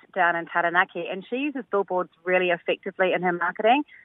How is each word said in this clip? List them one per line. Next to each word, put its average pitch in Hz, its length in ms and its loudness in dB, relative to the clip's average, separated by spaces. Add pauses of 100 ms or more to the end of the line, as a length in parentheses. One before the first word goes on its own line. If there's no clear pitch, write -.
(140)
down 170 220 2
in 165 100 -6
Taranaki, 170 640 0
and 185 160 -8
she 240 80 -6
uses 269 340 -6
billboards 185 380 -2 (160)
really 180 240 2
effectively 180 640 -2
in 175 100 0
her 180 100 0
marketing. 208 500 2 (220)